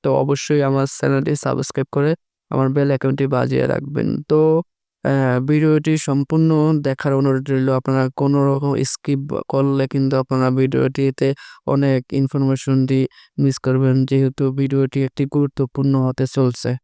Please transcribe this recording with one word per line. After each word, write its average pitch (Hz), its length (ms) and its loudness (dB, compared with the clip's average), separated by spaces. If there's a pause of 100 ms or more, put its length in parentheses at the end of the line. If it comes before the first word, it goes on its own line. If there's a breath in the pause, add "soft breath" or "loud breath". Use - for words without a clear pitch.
তো - 140 -2
অবশ্যই 143 480 0
আমার 135 240 0
চ্যানেলটি 139 500 -2
সাবস্ক্রাইব 131 560 -4
করে 147 180 0 (400)
আমার 131 180 0
বেল 143 220 0
আইকনটি 135 360 -2
বাজিয়ে 127 400 0
রাখবেন। 139 420 -2 (140)
তো, 151 180 2 (640)
আহ, 135 360 2
ভিডিওটি 151 580 2
সম্পূর্ণ 156 520 0 (300)
দেখার 139 340 -2
অনুরোধ 135 340 2
রইল। 131 220 0
আপনারা 131 340 0 (120)
কোনো 143 300 2
রকম 139 260 0 (100)
স্কিপ 139 400 -4 (260)
করলে 139 380 0
কিন্তু 135 300 -2
আপনারা 131 340 0
ভিডিওটিতে 135 760 0 (380 loud breath)
অনেক 139 340 2 (120)
ইনফরমেশন 135 640 0 (100)
দিয়ে 135 200 0 (320 loud breath)
মিস 139 200 0
করবেন, 131 380 2 (100)
যেহেতু 135 460 0
ভিডিওটি 139 500 -2
একটি 147 220 -4
গুরুত্বপূর্ণ 139 720 -2
হতে 131 300 0
চলছে। 123 440 -2 (140)